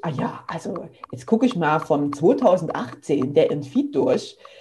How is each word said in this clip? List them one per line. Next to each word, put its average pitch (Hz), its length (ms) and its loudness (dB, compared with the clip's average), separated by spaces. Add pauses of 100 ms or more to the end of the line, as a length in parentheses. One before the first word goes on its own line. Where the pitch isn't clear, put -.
„Ah 170 60 -4
ja, 247 360 -6
also - 420 -10 (220)
jetzt 123 160 -14
gucke 240 200 4
ich 247 100 0
mal 156 240 2
vom 143 320 0
zweitausendachtzehn 165 1200 0
der - 180 4
im 147 120 -4
Feed 277 320 -2
durch, - 420 0 (240)